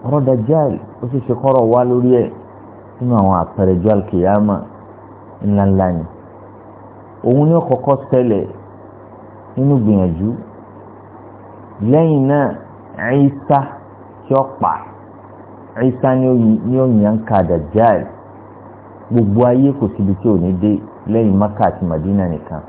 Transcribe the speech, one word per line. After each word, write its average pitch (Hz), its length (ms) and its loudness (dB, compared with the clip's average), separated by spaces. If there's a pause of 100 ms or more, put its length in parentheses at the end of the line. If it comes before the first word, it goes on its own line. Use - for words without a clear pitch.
ọ̀rọ̀ 143 200 0
Dajjal, 131 500 0 (300)
ó - 40 -8
ṣe 131 120 -4
ṣe 123 160 -4
kọ́rọ̀ 131 340 2
wá 123 140 4
lórí 123 320 2
ẹ̀ 117 160 2 (640)
nínú 123 200 -2
àwọn 95 240 4
àpẹẹrẹ 95 360 0
ọjọ́ 92 180 2
àlùkìyámà 101 600 0 (920)
ńláńlá 98 460 2
ni. 82 120 -6 (1200)
Òun 139 260 2
ni 165 60 2
ó 165 60 2
kọ́kọ́ 135 340 0 (160)
ṣẹlẹ̀ 123 340 0 (1080)
nínú 139 240 0
gbìyànjú. 98 520 0 (1500)
Lẹ́yìn 143 460 2
náà, 139 200 0 (640)
Ìsá 139 480 2 (680)
tí 135 80 -2
ó 135 80 2 (160)
pa, 85 140 -2 (1080)
Ìsá 131 340 0
ni 131 120 0
ó 127 60 2
yí, 113 320 2
ni 127 140 0
ó 131 60 2 (180)
yàn 107 220 0
ká 101 180 2
Dajjal. 87 580 0 (1120)
Gbogbo 113 340 2
ayé 127 280 2
kò 135 140 -4
síbi 98 280 -2
tí 117 140 -2
ò 104 80 2
ní 87 160 0
dé 101 260 0 (280)
lẹ́yìn 107 300 0
Mákà 101 280 0
àti 92 200 -2
Màdínà 90 420 -2
nìkan. 78 420 -8